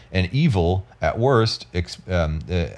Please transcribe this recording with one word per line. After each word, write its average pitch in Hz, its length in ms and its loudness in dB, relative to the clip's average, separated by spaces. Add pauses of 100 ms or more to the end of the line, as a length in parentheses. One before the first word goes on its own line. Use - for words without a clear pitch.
(120)
and 92 220 0
evil 95 540 2 (140)
at - 180 0
worst 117 540 2
ex-, - 260 -6 (100)
um, 78 300 0 (120)
uh, 87 140 0 (120)